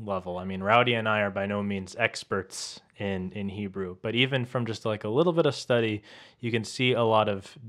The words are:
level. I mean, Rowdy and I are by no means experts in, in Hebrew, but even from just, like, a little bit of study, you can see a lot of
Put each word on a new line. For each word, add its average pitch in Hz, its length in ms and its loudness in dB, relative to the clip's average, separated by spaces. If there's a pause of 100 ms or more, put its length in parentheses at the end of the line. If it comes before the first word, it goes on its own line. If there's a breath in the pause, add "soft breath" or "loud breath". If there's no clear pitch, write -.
level. 92 340 -4
I 92 80 -6
mean, 95 160 -6
Rowdy 120 320 6
and 110 160 0
I 107 120 2
are 101 100 2
by 98 160 -2
no 104 160 -2
means 98 340 -4
experts - 840 -4 (180)
in, 92 340 -4
in 101 160 -6
Hebrew, 95 520 -6
but 110 140 -2
even 127 300 2
from 120 200 -4
just, 110 180 -6
like, 107 200 -2
a 107 60 -4
little 165 240 2
bit 160 120 2
of 139 80 2
study, 113 480 0 (380 loud breath)
you 120 120 -4
can 113 120 0
see 127 300 2
a 117 100 2
lot 110 260 4
of 98 260 -6 (140)